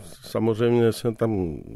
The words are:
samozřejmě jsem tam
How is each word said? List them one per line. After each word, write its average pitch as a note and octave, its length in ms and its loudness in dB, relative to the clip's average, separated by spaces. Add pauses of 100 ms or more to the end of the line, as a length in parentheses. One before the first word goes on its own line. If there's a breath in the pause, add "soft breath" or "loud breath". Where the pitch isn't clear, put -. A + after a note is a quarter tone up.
(220)
samozřejmě A2+ 680 2
jsem A2+ 240 -2
tam F#2 420 -2 (180)